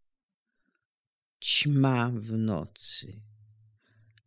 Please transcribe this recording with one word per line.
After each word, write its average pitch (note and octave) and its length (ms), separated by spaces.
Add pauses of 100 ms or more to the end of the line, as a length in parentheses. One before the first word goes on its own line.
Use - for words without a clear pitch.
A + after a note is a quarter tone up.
(1400)
Ćma C3+ 680
w A2+ 200
nocy. - 880 (1040)